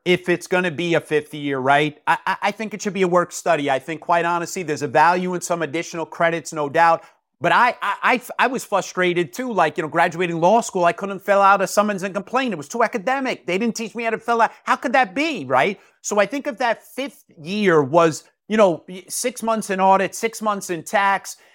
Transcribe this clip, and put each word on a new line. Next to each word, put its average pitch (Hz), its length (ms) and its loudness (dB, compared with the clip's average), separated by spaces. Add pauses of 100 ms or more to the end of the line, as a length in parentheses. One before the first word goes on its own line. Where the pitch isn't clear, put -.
if 175 240 2
it's 175 180 0
gonna 180 240 0
be 165 240 -2
a 147 60 4
fifth 147 340 -2
year, 143 240 -4
right? 143 480 2
I, 160 180 2
I, 185 180 -2
I 202 100 0
think 214 200 -10
it 208 100 -12
should 202 100 -4
be 185 100 -2
a 185 60 2
work 175 240 2
study. 151 360 0
I 135 120 0
think, 156 220 -10
quite 170 220 0
honestly, 170 380 -4
there's 147 200 -4
a 147 40 -2
value 180 480 2
in 175 60 -6
some 170 220 -4
additional 165 440 -6
credits, 165 460 -2
no 151 160 -4
doubt. 165 340 2 (380)
But 165 100 0
I, 220 200 4 (120)
I, 196 200 -4
I, 233 200 2 (160)
I 214 80 4
was 254 180 -4
frustrated 175 680 -2
too. 254 200 -8
Like, 165 240 0
you 175 60 -4
know, 156 60 -6
graduating 170 520 -2
law 202 200 4
school, 180 240 -2
I 170 80 4
couldn't 196 260 -8
fill 196 240 2
out 196 180 6
a 185 60 -2
summons 208 380 0
and 196 100 -6
complaint. 233 380 -4
It 165 60 -6
was 139 100 -12
too 240 160 -2
academic. 240 640 -4
They 180 100 0
didn't 226 160 -2
teach 220 220 -10
me 240 80 -6
how 226 60 -2
to 220 80 -2
fill 233 220 0
out. 214 120 2 (100)
How 247 140 0
could 247 160 -4
that 226 240 2
be, 277 280 -2
right? 135 360 0 (220)
So 208 180 0
I 202 60 2
think 277 200 -6
if 262 120 -6
that 233 260 -2
fifth - 400 -12 (180)
year 175 400 4
was, 160 420 2 (240)
you 214 80 -2
know, 185 320 4
y-, 180 200 -14
six - 340 -6
months 220 260 -2
in 190 120 -2
audit, 190 340 4
six 226 260 -6
months 202 300 -4
in 160 120 -6
tax, 196 540 -2 (180)